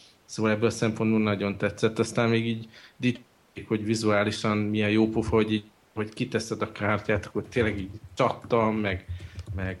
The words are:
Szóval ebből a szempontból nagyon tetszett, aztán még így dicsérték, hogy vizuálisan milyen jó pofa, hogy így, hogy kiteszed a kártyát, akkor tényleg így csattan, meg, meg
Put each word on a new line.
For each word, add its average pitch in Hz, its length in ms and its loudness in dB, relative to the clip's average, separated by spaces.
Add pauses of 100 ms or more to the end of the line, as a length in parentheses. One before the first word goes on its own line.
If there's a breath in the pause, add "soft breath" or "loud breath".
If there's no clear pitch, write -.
(260 soft breath)
Szóval 107 260 0
ebből 107 160 2
a - 20 2
szempontból 110 500 2
nagyon 101 380 0
tetszett, 110 420 0
aztán 117 300 2
még 113 180 2
így 113 200 -6 (300 soft breath)
dicsérték, - 720 -6
hogy 107 180 -2
vizuálisan 107 720 2
milyen 107 320 0
jó 110 200 4
pofa, 110 260 0
hogy 110 180 2
így, 107 100 0 (300)
hogy 107 200 -6
kiteszed 110 480 -4
a 104 100 -4
kártyát, 104 540 -2
akkor 101 240 -6
tényleg 104 300 0
így 95 100 -8 (240)
csattan, 113 600 2
meg, 101 320 -2 (500 loud breath)
meg 95 240 -4